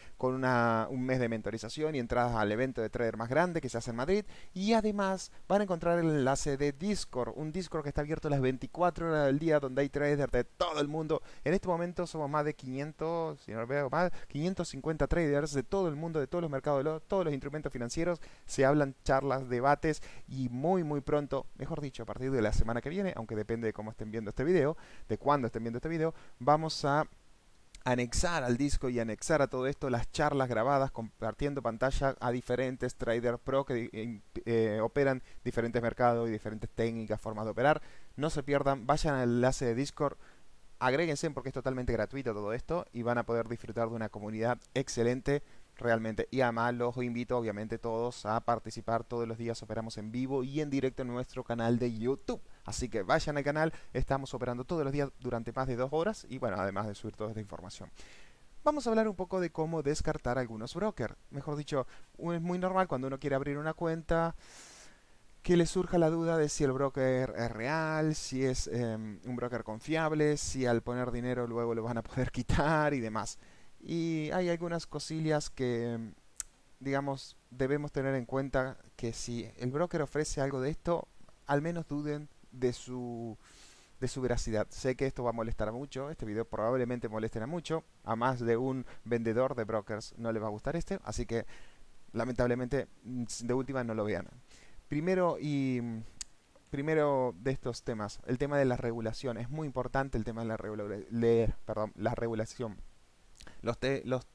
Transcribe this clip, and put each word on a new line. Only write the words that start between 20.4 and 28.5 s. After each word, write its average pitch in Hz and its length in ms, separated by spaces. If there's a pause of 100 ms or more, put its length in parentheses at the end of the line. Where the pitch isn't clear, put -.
muy, 160 340
muy 147 180
pronto, 143 440 (120)
mejor 151 220
dicho, 135 240
a - 40
partir 123 240
de 127 100
la 104 120
semana 117 280
que 139 80
viene, 190 260
aunque 113 200
depende 113 320
de 107 60
cómo 107 180
estén 107 200
viendo 107 200
este 131 120
video, 156 340 (300)
de 110 120
cuándo 139 260
estén 113 180
viendo 117 140
este 156 120
video, 160 260 (240)
vamos 151 460
a 147 220 (800)
anexar 127 580
al 120 140